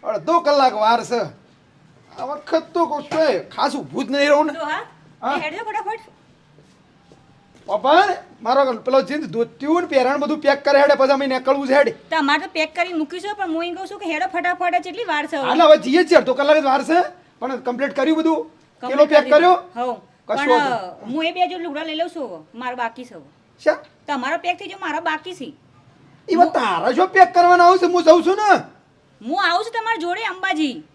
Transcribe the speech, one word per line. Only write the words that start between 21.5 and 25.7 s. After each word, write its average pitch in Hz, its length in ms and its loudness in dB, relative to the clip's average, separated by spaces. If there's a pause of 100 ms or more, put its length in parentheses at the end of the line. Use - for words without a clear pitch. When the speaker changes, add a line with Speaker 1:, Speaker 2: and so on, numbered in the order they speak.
Speaker 2:
લુગડા 311 220 -8
લઈ 320 120 -8
લઉં 330 140 -4
છું 302 200 -10
હવે. 165 100 -14 (140)
મારે 247 220 -10
બાકી 240 300 -8
છે 220 100 -20
હવે. 143 120 -20 (360)
Speaker 1:
શા? 302 140 2 (300)
Speaker 2:
તમારો 277 300 -4
પેક 349 220 -6
થઈ 403 80 -16
ગયો, 381 140 -18
મારો 320 200 -6
બાકી 330 340 -8
છે. 269 100 -14
Speaker 1:
ઈ - 920 -10